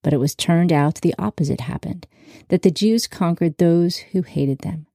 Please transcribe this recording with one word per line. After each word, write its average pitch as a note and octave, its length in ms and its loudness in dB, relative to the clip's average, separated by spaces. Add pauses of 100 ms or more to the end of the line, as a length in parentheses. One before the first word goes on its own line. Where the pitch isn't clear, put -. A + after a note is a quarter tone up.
but C#3+ 80 2
it C#3+ 60 2
was C#3+ 180 0
turned E3+ 360 2
out D3 280 2
the - 180 0
opposite - 440 -4
happened, - 440 -10 (400)
that - 160 0
the F#3 80 6
Jews A3 380 0
conquered E3+ 500 -2
those E3+ 380 4
who - 260 -4
hated C#3 380 -2
them. D#3+ 340 -8